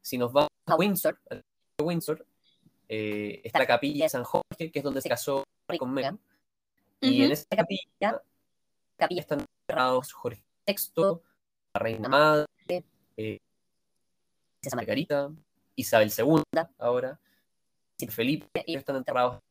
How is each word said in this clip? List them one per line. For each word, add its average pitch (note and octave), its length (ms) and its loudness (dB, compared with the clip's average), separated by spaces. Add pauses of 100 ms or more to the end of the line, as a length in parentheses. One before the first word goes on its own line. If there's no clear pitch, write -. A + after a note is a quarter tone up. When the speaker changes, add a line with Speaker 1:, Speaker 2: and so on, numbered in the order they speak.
Speaker 1:
Si - 160 -8
nos B2 160 -2
vamos D3 160 4 (160)
a E3+ 120 2
Windsor, F3 440 2 (100)
a - 520 -10
Windsor, E3 420 -2 (640)
eh, G#2+ 560 -4
está A#2 140 -2
la B2+ 80 4
capilla C#3+ 400 2
de - 20 4
San B2 160 -2
Jorge, - 480 -4
que D3 60 -4
es C#3 60 -6
donde C#3 180 -4
se - 60 -6
casó C#3 360 -2 (340)
con B2+ 140 -4
Meghan. C#3+ 260 -4 (840)
Y C4 200 4
en C4+ 40 6
Speaker 2:
Ujú. D4+ 60 4
Speaker 1:
esa - 240 -4
capilla, - 640 -2 (760)
capilla F3 240 0
están C#3+ 200 -4
enterrados B2+ 720 -2
Jorge - 300 -10 (240)
sexto, G3 560 0 (520)
la - 60 0
reina A2+ 280 -4
madre, D3+ 380 6 (720)
eh, G#2+ 220 -8 (1200)
Princesa C#3 160 -8
Margarita, C#3+ 540 -2 (460)
Isabel A2 340 4
segunda, D#3 680 2
ahora, B2+ 400 -2 (800)
Príncipe - 160 -8
Felipe, - 540 -2
ellos D#3+ 140 -6
están C3+ 160 -4
enterrados B2 440 0 (100)